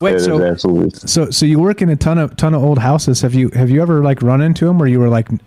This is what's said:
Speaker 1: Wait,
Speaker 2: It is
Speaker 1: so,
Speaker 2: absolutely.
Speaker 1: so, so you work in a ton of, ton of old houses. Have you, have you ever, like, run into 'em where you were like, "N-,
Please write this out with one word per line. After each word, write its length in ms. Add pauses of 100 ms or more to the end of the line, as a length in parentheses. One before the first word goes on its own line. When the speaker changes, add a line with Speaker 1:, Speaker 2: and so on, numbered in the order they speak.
Speaker 1:
Wait, 100
Speaker 2:
It 60
is 80
Speaker 1:
so, 180
Speaker 2:
absolutely. 640
Speaker 1:
so, 240
so 140
you 140
work 220
in 60
a 80
ton 220
of, 180
ton 180
of 80
old 160
houses. 440
Have 120
you, 180
have 180
you 120
ever, 220
like, 180
run 200
into 260
'em 120
where 100
you 100
were 80
like, 240
"N-, 160